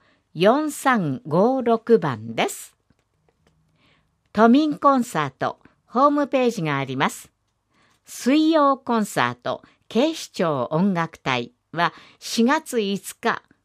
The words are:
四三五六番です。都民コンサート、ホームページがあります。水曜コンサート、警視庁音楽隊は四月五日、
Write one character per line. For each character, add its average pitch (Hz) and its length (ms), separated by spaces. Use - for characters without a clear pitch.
四 247 360
三 196 560
五 220 360
六 233 360
番 117 360
で 185 140
す。 - 280
都 220 160
民 294 280
コ 277 180
ン 247 100
サ 151 220
ー 131 40
ト、 - 280
ホ 269 220
ー - 20
ム 294 180
ペ 254 200
ー - 20
ジ 214 120
が 151 140
あ 139 80
り 131 120
ま 151 120
す。 - 240
水 311 460
曜 285 260
コ 240 220
ン 208 80
サ 123 340
ー - 20
ト、 127 200
警 302 260
視 - 160
庁 147 400
音 185 220
楽 165 260
隊 123 340
は 165 220
四 - 260
月 269 360
五 196 360
日、 - 260